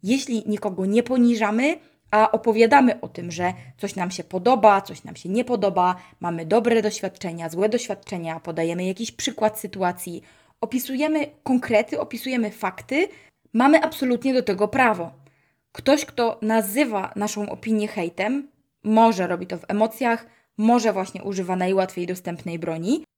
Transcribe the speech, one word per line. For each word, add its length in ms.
Jeśli 440
nikogo 400
nie 160
poniżamy, 760
a 200
opowiadamy 680
o 80
tym, 220
że 220
coś 180
nam 140
się 140
podoba, 560
coś 240
nam 120
się 120
nie 160
podoba, 520
mamy 260
dobre 360
doświadczenia, 680
złe 200
doświadczenia, 720
podajemy 440
jakiś 280
przykład 480
sytuacji, 600
opisujemy 680
konkrety, 580
opisujemy 500
fakty, 580
mamy 300
absolutnie 520
do 80
tego 260
prawo. 420
Ktoś, 320
kto 380
nazywa 760
naszą 340
opinię 380
hejtem, 600
może 420
robi 200
to 120
w 100
emocjach, 580
może 340
właśnie 300
używa 340
najłatwiej 500
dostępnej 520
broni 460